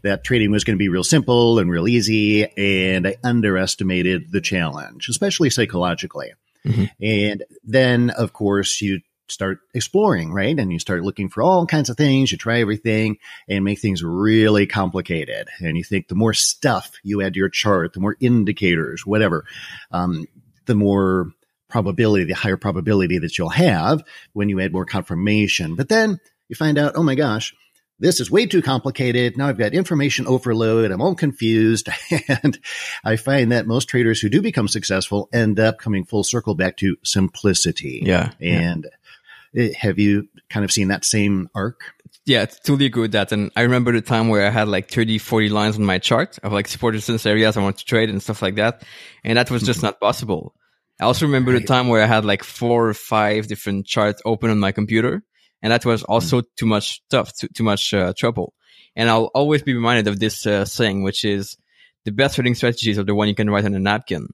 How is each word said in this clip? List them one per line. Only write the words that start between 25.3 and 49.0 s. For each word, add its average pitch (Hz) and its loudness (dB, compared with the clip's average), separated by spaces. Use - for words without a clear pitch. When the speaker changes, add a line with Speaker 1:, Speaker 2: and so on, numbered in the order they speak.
Speaker 1:
But 135 -4
then 220 2
you - -12
find 151 2
out, 147 0
"Oh 165 0
my 135 2
gosh, 120 -2
this 127 2
is 117 -6
way 208 4
too 175 2
complicated. 123 0
Now 139 0
I've 120 -2
got 107 0
information 147 0
overload. 113 2
I'm 90 -2
all 175 2
confused." 113 2
<laughs> - -2
And 139 0
I 110 2
find 127 0
that 110 0
most 117 -2
traders 113 2
who 107 -2
do 151 2
become 139 0
successful 98 -4
end 110 2
up 110 2
coming 98 -4
full 101 -2
circle 110 -2
back 92 -2
to 95 0
simplicity. 87 -2
Speaker 2:
Yeah, 87 2
yeah. 85 0
Speaker 1:
And, 82 -8
eh, 117 0
have 95 0
you 104 2
kind 104 -2
of 92 -4
seen 98 0
that 98 -4
same 101 0
arc? 101 -8
Speaker 2:
Yeah, 120 4
I 113 0
totally 139 0
agree 120 0
with 107 -2
that. 101 0
And 104 -2
I 117 0
remember 120 2
the 113 2
time 113 0
where 104 4
I 101 4
had, 107 0
like, 98 -2
thirty, 110 0
forty 110 0
lines 104 0
on 107 0
my 92 2
chart 123 0
of, 101 -4
like, 101 -2
support 113 -2
resistance 110 -4
areas 110 4
I 107 0
want 98 0
to - -16
trade 113 2
and 98 -4
stuff - -6
like 101 -2
that. 110 -2